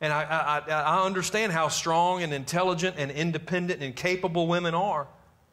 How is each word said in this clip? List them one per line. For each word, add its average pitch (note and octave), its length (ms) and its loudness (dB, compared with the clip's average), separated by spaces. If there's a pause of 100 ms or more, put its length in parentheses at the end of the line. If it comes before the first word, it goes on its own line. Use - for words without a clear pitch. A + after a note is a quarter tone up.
And D3+ 120 0
I, D3+ 100 2
I, D3 360 0
I, D#3 220 -2
I E3+ 260 4
understand G3 460 0
how D#3+ 160 2
strong F3 560 2
and D3 100 -2
intelligent F3 640 0
and C#3 140 -2
independent E3+ 680 -2
and C3+ 140 -6
capable F3 540 0
women E3+ 260 0
are. E3+ 320 -2 (460)